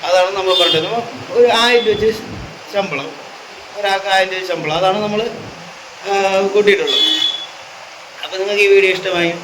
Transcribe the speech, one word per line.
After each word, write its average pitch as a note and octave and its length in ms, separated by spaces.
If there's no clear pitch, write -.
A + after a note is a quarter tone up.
അതാണ് F#3 300
നമ്മൾ F#3 240
പറഞ്ഞത്. E3 280
ഒരു A#3+ 100
ആയിരം A#3+ 260
രൂപ G#3+ 80
വെച്ച് A3 140
ശമ്പളം, D#3+ 360
ഒരാൾക്ക് G3 380
ആയിരം F#3 180
രൂപ F#3 180
ശമ്പളം, D#3 300
അതാണ് F#3+ 240
നമ്മൾ, G#3+ 160
ആ, G3+ 40
കൂട്ടിയിട്ടുള്ളത്. G3 560
അപ്പോൾ F#3 160
നിങ്ങൾക്ക് G3+ 280
ഈ - 40
വീഡിയോ F#3+ 240
ഇഷ്ടമായി F3+ 340